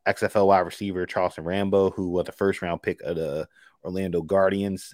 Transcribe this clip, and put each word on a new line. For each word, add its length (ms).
X 180
F 120
L 120
wide 120
receiver 460
Charleston 380
Rambo, 480
who 180
was 160
the 60
first 300
round 200
pick 200
of 160
the 300
Orlando 380
Guardians, 720